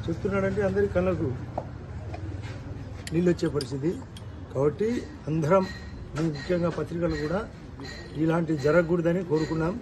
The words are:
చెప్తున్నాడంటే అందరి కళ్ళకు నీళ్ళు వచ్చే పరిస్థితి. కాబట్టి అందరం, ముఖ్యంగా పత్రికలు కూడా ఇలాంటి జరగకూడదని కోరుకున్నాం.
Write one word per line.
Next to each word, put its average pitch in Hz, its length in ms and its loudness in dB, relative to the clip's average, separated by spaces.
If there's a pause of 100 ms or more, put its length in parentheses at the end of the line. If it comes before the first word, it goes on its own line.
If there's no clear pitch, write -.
చెప్తున్నాడంటే 196 520 0
అందరి 196 260 4
కళ్ళకు 175 460 2 (1800)
నీళ్ళు 175 180 6
వచ్చే 170 180 2
పరిస్థితి. 139 460 -2 (600)
కాబట్టి 202 480 2 (240)
అందరం, 160 380 4 (560)
ముఖ్యంగా 165 480 0
పత్రికలు 160 460 -2
కూడా 151 240 0 (760)
ఇలాంటి 160 440 2
జరగకూడదని 170 680 4
కోరుకున్నాం. 160 580 0